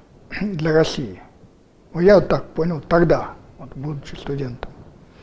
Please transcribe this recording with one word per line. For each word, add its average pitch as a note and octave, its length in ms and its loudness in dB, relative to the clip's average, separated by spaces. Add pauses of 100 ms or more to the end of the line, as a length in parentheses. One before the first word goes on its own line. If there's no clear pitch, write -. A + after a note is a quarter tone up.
(300)
<clears throat> - 100 -8
для E3 320 -2
России. D3+ 480 0 (720)
Вот E3 80 -6
я G3 160 8
вот - 120 4
так D3+ 180 0
понял D#3+ 420 -4
тогда, D#3+ 420 2 (280)
вот, C3+ 160 -18
будучи C#3+ 420 -10
студентом. C3+ 540 -10 (520)